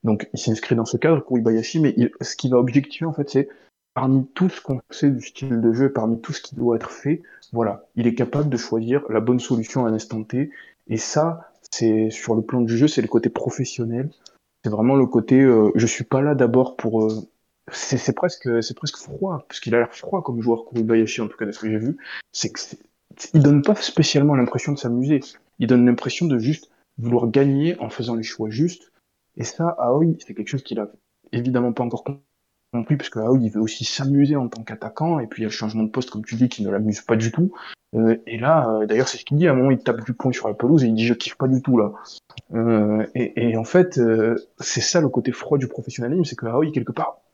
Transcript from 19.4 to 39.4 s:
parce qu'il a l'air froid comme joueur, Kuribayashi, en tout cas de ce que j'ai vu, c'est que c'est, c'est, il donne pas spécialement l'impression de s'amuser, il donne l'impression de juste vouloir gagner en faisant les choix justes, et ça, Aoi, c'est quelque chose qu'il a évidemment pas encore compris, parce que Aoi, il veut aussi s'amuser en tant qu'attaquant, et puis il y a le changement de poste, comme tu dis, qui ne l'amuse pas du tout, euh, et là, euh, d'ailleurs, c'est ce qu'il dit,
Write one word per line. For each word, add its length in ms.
parce 120
qu'il 160
a 20
l'air 160
froid 300
comme 180
joueur, 240
Kuribayashi, 560
en 60
tout 100
cas 80
de 60
ce 80
que 100
j'ai 80
vu, 200
c'est 180
que 100
c'est, 200
c'est, 200
il 80
donne 180
pas 140
spécialement 580
l'impression 380
de 80
s'amuser, 400
il 80
donne 180
l'impression 400
de 140
juste 320
vouloir 300
gagner 520
en 100
faisant 260
les 80
choix 260
justes, 420
et 60
ça, 240
Aoi, 380
c'est 80
quelque 140
chose 160
qu'il 160
a 100
évidemment 420
pas 100
encore 200
compris, 960
parce 120
que 100
Aoi, 200
il 120
veut 100
aussi 240
s'amuser 500
en 120
tant 160
qu'attaquant, 560
et 80
puis 140
il 20
y 20
a 40
le 40
changement 300
de 60
poste, 200
comme 160
tu 100
dis, 140
qui 140
ne 80
l'amuse 300
pas 140
du 160
tout, 220
euh, 300
et 140
là, 280
euh, 200
d'ailleurs, 200
c'est 120
ce 60
qu'il 120
dit, 100